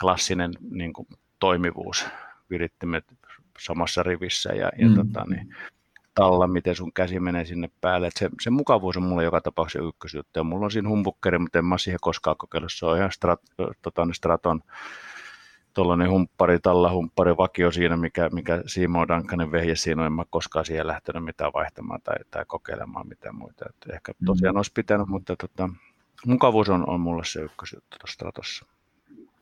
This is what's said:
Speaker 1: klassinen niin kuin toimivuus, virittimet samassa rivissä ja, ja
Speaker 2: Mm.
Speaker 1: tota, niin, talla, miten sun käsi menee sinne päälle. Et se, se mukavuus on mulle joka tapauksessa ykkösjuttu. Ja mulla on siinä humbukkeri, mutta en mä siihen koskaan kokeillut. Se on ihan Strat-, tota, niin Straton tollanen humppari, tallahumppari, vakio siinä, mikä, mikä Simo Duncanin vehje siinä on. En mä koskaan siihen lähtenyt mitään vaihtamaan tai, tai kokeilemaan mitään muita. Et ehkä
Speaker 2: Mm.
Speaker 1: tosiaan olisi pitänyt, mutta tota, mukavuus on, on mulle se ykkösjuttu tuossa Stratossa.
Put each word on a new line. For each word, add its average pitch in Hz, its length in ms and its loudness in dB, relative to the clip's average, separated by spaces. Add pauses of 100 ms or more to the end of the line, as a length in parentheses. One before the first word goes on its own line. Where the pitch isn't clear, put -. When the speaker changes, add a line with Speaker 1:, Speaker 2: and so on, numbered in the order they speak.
Speaker 1:
klassinen 90 500 0 (200)
niin 85 220 -8
kuin - 160 -16 (300)
toimivuus, 87 680 0 (440)
virittimet 85 540 -4 (560)
samassa 85 420 -2
rivissä 90 500 -4
ja, - 260 -2
ja 113 100 6
Speaker 2:
Mm. 110 60 8
Speaker 1:
tota, - 360 2
niin, - 240 -8 (600)
talla, 92 320 6
miten 90 300 0
sun 90 160 -8
käsi 92 280 -2
menee 87 240 -2
sinne 87 260 -8 (100)
päälle. 90 260 2
Et 85 100 -6
se, 92 140 -2 (120)
se 117 80 -2
mukavuus 113 460 2
on 90 60 0
mulle 90 220 2
joka 82 160 2
tapauksessa 80 480 -2
ykkösjuttu. 76 500 -10
Ja 80 60 0
mulla 90 200 -2
on 104 60 -4
siinä 104 180 -2
humbukkeri, 98 500 2
mutta 85 200 0
en 82 60 4
mä 90 140 0
siihen 90 240 -4
koskaan 82 340 0
kokeillut. 80 360 -8
Se - 140 -6
on 82 120 4
ihan 95 140 2
Strat-, - 600 -2 (100)
tota, 85 220 -2
niin 85 100 -2
Straton 82 460 0 (1120)
tollanen 87 360 4
humppari, 87 500 4
tallahumppari, 87 760 4
vakio 90 360 2
siinä, 85 240 2
mikä, 85 360 0
mikä 85 340 -2
Simo 87 420 0
Duncanin 85 440 -2
vehje 82 240 2
siinä 80 260 -2
on. 80 40 2
En 78 60 0
mä 82 180 -2
koskaan 80 340 -2
siihen 80 220 -4
lähtenyt 80 380 -8
mitään 76 300 -4
vaihtamaan - 500 -8
tai, - 120 -4 (140)
tai - 160 -8
kokeilemaan - 640 -12
mitään - 260 -16
muita. - 340 -18
Et - 260 -16
ehkä 90 260 -14
Speaker 2:
Mm. 90 60 -4
Speaker 1:
tosiaan 92 300 2
olisi 101 180 0
pitänyt, 104 340 0
mutta 95 280 -4
tota, 90 320 -6 (580)
mukavuus 120 420 6
on, 90 200 4
on 87 120 0
mulle 85 240 0
se - 160 -6
ykkösjuttu - 600 -14
tuossa - 140 -14
Stratossa. - 520 -12 (760)